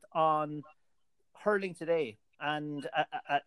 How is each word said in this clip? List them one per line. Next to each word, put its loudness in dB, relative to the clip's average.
on 2
hurling 0
today. 0
And, -4
uh, 4
uh, -4
uh, 4